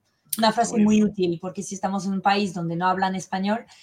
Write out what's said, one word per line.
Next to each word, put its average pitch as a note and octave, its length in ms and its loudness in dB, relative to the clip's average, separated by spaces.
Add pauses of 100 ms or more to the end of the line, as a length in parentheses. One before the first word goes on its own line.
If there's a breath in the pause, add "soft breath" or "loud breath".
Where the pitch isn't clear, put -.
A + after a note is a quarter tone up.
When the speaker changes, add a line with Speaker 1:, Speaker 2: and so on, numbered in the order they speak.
(380)
Speaker 1:
Una A3 160 4
frase A#3 240 0
Speaker 2:
Muy G#3 60 4
Speaker 1:
muy G#3+ 140 6
Speaker 2:
bien. G#3+ 140 4
Speaker 1:
útil, F3 300 0
porque F#3 220 -8
si - 120 -10
estamos F#3+ 300 -4
en G3 80 -2
un F#3+ 80 -2
país G3+ 320 2
donde E3+ 220 -4
no F3 120 0
hablan F#3+ 280 0
español, G3+ 500 -2 (180 soft breath)